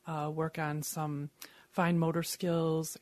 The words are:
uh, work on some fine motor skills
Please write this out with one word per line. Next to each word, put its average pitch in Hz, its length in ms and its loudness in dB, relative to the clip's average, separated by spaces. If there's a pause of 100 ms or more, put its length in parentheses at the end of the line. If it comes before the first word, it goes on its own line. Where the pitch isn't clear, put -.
uh, 151 280 -2
work 160 240 0
on 151 240 0
some 147 480 -4 (400)
fine 175 280 4
motor 165 260 2
skills 165 760 0